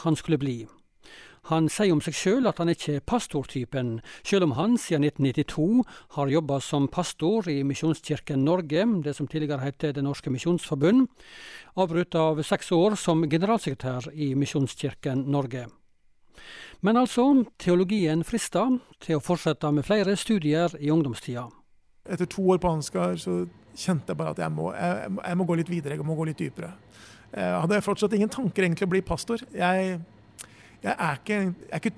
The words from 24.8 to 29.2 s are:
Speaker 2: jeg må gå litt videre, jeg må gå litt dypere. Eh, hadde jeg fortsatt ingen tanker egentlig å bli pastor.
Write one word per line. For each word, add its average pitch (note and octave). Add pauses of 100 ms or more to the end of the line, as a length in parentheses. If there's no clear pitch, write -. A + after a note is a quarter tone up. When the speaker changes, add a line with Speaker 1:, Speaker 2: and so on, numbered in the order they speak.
Speaker 2:
jeg F3
må F#3
gå E3+
litt E3
videre, D#3
jeg D3+
må D#3
gå D#3+
litt D3+
dypere. D#3+ (600)
Eh, F2+
hadde F#3
jeg G3
fortsatt G3+
ingen G#3
tanker G3+
egentlig E3+
å F3
bli F#3+
pastor. A3 (140)